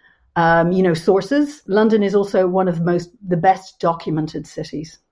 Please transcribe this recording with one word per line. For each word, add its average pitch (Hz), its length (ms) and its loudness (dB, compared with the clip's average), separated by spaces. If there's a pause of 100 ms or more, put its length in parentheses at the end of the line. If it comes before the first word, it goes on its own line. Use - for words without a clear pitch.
(360)
um, 170 340 2
you 185 120 2
know, 180 100 2
sources, 233 720 -2
London 214 360 2
is 196 120 0
also 202 320 0
one 185 220 0
of 170 120 -2
the 170 40 -2
most, 175 240 -2 (180)
the 175 120 -2
best 185 420 0
documented 156 680 -4
cities 156 520 -12 (140)